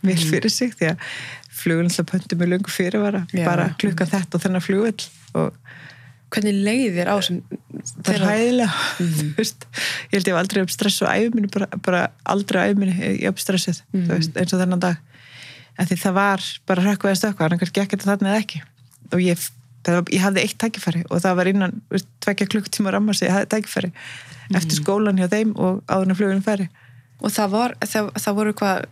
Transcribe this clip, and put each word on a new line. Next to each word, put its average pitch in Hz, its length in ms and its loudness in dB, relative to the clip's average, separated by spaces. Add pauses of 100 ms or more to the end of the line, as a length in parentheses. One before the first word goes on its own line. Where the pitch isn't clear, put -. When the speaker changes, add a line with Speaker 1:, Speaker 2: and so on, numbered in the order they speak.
Speaker 1:
vel 190 120 4
Speaker 2:
Mhm. 165 160 2
Speaker 1:
fyrir 160 200 2
sig 247 240 -2
því 160 160 0
að 170 60 -2 (540)
flugvélin 170 380 0
náttúrulega 175 220 -2
pöntuðum 180 320 -2
við 175 160 2
löngu 196 120 -4
fyrirvara, 196 640 0
Speaker 2:
Já. 175 120 0
Speaker 1:
bara 175 340 2
klukkan 185 320 0
þetta 190 240 -2
og 170 80 2
þennan 185 200 0
flugvöll 208 460 0 (260)
og - 200 -2 (760)
Speaker 2:
Hvernig 208 300 0
leið 208 380 2
þér 175 100 0
á 196 80 2
þessum 180 220 0 (100)
Speaker 1:
Bara - 720 -4
Speaker 2:
þegar - 80 2
Speaker 1:
hræðilega, 226 460 4 (160)
<laughs> - 120 -6
Speaker 2:
Mhm. 170 180 2
Speaker 1:
þú 151 180 0
veist. - 300 -4 (420)
Ég - 40 -4
held 190 160 2
ég 185 60 2
hef 165 60 2
aldrei 196 200 0
jafn 185 140 0
stressuð 202 340 0
á - 80 0
ævi 220 180 2
minni, 208 140 2
bara, 196 200 -2 (140)
bara 180 180 2 (260)
aldrei 196 340 0
á 185 80 4
ævi 202 100 4
minni, 190 200 0
ég - 240 -2
jafn - 180 0
stressuð, 185 380 0 (140)
þú 190 100 0
Speaker 2:
Mhm. 175 60 0
Speaker 1:
veist, 160 280 0
eins 175 160 0
og 185 80 2
þennan 180 200 2
dag. 175 160 0 (840)
Af 170 100 0
því 180 140 2
það 190 120 0
var 196 260 4 (260)
bara 180 160 2
hrökkva 196 300 2
eða 185 80 2
stökkva, 196 260 0
annarkvort 170 260 0
gekk 196 220 0
þetta 196 160 -2
þarna 202 240 2
eða 220 80 2
ekki. 185 180 -8 (520)
Og 175 80 2
ég, 180 180 2 (460)
það 175 100 4
var, 175 180 2
ég 196 80 4
hafði 190 220 2
eitt - 160 -2
tækifæri 170 500 -2
og 175 140 0
það 185 140 2
var 180 100 2
innan, 190 260 2 (160)
þú - 80 -2
veist, 196 120 -4 (120)
tveggja 196 260 0
klukkutíma 202 460 -2
ramma 202 220 2
sem - 140 0
ég 180 60 2
hafði 196 200 0
tækifæri. 208 380 -4 (640)
Eftir 165 220 0
Speaker 2:
Mhm. 151 80 -2
Speaker 1:
skólann 202 340 2
hjá 180 100 2
þeim 214 280 2
og 185 300 0
áður 190 220 0
en 185 80 2
flugurinn 196 280 0
færi. 196 240 0 (520)
Speaker 2:
Og 214 120 -2
það 208 180 0
var, 220 300 0
það, 214 340 -2
það - 200 -2
voru 214 200 0
hvað 196 380 0